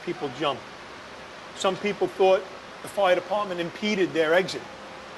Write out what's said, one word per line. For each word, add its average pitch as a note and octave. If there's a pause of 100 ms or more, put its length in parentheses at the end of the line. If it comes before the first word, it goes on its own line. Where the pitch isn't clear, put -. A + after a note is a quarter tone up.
people E3
jump. C#3 (960)
Some F#3+
people G3
thought F#3+ (400)
the -
fire F#3
department G3
impeded F#3
their D#3+
exit. F3 (560)